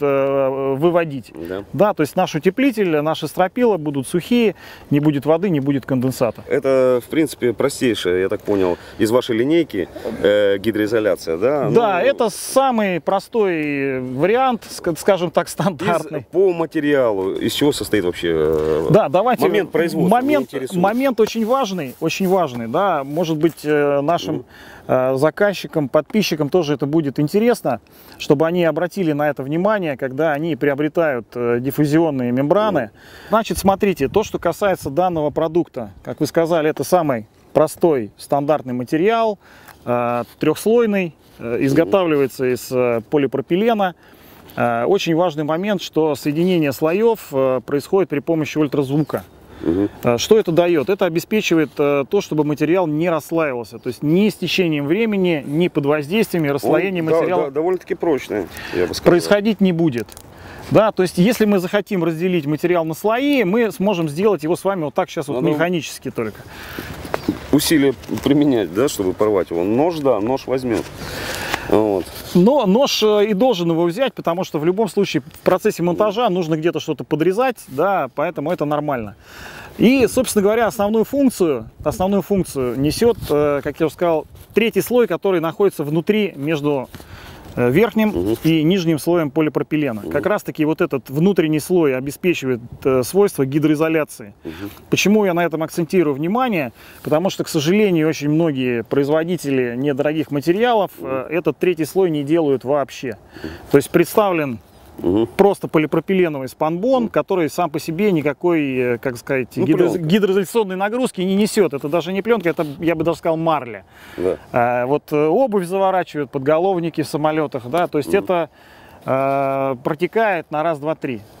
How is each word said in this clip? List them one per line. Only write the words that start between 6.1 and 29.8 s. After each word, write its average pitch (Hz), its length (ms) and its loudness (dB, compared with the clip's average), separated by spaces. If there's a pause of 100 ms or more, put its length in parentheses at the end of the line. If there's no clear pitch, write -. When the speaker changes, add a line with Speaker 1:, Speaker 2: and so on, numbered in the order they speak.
Speaker 2:
Это, 131 580 2
в - 40 -20
принципе, 131 420 0
простейшая, 104 680 0
я 95 80 0
так 104 120 -2
понял, 92 360 0 (220)
из 107 120 2
вашей 120 260 2
линейки, 135 520 0 (340)
э, 101 340 4
гидроизоляция, 101 800 -2
да? 123 320 0
Speaker 1:
Да, 208 320 2
Speaker 2:
Ну, 226 60 0
Speaker 1:
это 254 220 0
самый 220 720 0
простой 156 960 -2
вариант, 185 680 0
ск-, - 280 -6
скажем 180 340 0
так, 175 160 -2
Speaker 2:
из, - 40 -12
Speaker 1:
стандартный. 156 800 -4
Speaker 2:
по 185 220 2
материалу, 139 800 0
из 110 200 -2
чего 143 200 2
состоит 101 320 0
вообще, 85 280 -2
э, 78 560 0
Speaker 1:
Да, 196 200 4
давайте. 220 340 0
Speaker 2:
момент 196 280 0
производства? 170 380 0
Speaker 1:
Момент, 247 160 2 (280)
Speaker 2:
Меня - 100 -6
интересует. 175 180 -4
Speaker 1:
момент 240 380 0
очень 220 260 0
важный, 196 540 -2
очень 165 300 -2
важный, 131 400 0
да, 160 340 0
может 156 340 -2
быть, 156 280 -2
э, 143 360 2
нашим, 160 340 -2
Speaker 2:
Мгм. - 100 -8 (420)
Speaker 1:
э, 127 300 2
заказчикам, 156 720 0
подписчикам 156 600 0
тоже 151 260 2
это 147 100 -4
будет 147 340 0
интересно, 196 640 0 (360)
чтобы 156 300 2
они 175 160 2
обратили 160 480 0
на 147 180 0
это 139 140 -4
внимание, 170 540 0